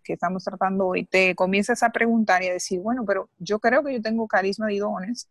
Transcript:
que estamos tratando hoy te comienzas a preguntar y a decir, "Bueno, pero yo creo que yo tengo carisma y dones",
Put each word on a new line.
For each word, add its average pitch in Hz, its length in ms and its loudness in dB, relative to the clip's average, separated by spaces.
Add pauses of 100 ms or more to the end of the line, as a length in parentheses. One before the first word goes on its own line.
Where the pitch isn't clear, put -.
que 190 100 -6
estamos 180 300 -4
tratando 190 440 0
hoy 180 180 -2
te 185 300 4
comienzas 196 480 0
a 233 60 4
preguntar 220 540 2
y 185 60 -2
a 180 40 -2
decir, 180 260 -4
"Bueno, 233 260 -4
pero 190 240 -2 (100)
yo 202 200 -2
creo 254 240 4
que 277 100 -4
yo 240 80 -4
tengo 226 260 -2
carisma 202 440 0
y 202 80 -2
dones", 208 520 -6